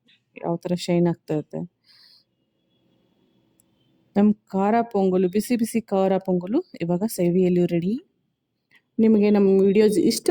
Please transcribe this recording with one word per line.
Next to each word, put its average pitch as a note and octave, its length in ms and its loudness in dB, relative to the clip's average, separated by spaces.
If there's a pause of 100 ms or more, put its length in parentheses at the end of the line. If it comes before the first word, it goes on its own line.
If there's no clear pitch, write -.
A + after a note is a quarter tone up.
(440)
ಯಾವ E3+ 120 -4
ಥರ F3 180 -6
ಶೈನ್ F3 320 0
ಆಗ್ತಾ E3 280 -4
ಇದೆ. D#3 260 -8 (2500)
ನಮ್ಮ G#3 160 4
ಖಾರ G3 500 -4
ಪೊಂಗಲು, F#3+ 460 0
ಬಿಸಿ G#3+ 280 -4
ಬಿಸಿ A3+ 240 -4
ಖಾರ F#3+ 380 0
ಪೊಂಗಲು F#3 460 -4 (160)
ಇವಾಗ F3 260 -4
ಸವಿಯಲು F3+ 600 0
ರೆಡಿ. F3 340 -4 (1000)
ನಿಮಗೆ G#3+ 320 4
ನಮ್ಮ G3 300 4
ವಿಡಿಯೋಸ್ G#3 380 4
ಇಷ್ಟ - 320 0